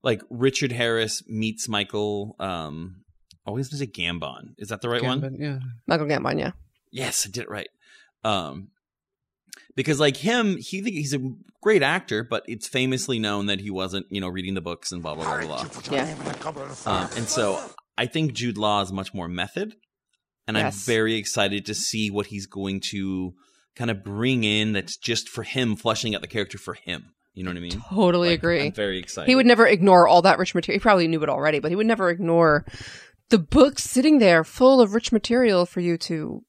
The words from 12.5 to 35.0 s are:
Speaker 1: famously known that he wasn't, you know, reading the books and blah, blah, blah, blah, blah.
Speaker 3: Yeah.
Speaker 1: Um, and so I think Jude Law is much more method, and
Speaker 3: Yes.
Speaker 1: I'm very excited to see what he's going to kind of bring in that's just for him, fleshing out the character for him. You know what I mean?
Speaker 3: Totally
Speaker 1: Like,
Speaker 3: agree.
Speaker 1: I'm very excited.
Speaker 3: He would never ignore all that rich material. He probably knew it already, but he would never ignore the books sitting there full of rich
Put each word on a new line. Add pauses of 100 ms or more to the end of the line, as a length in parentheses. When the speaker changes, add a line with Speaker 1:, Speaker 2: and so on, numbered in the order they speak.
Speaker 1:
famously
known
that
he
wasn't,
you
know,
reading
the
books
and
blah,
blah,
blah,
blah,
blah. (160)
Speaker 3:
Yeah. (680)
Speaker 1:
Um,
and
so (380)
I
think
Jude
Law
is
much
more
method, (720)
and
Speaker 3:
Yes.
Speaker 1:
I'm
very
excited
to
see
what
he's
going (120)
to (420)
kind
of
bring
in
that's
just
for
him,
fleshing
out
the
character
for
him. (240)
You
know
what
I
mean?
Speaker 3:
Totally
Speaker 1:
Like,
Speaker 3:
agree.
Speaker 1:
I'm
very
excited.
Speaker 3:
He
would
never
ignore
all
that
rich
material.
He
probably
knew
it
already,
but
he
would
never
ignore (640)
the
books
sitting
there
full
of
rich